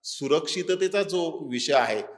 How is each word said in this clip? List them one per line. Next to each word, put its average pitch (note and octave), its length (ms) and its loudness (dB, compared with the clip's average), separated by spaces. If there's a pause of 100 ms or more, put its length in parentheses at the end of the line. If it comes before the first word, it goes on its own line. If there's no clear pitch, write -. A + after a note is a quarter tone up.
सुरक्षिततेचा F#3 1000 0
जो E3+ 480 -4
विषय B2 220 0
आहे, A2+ 280 4 (160)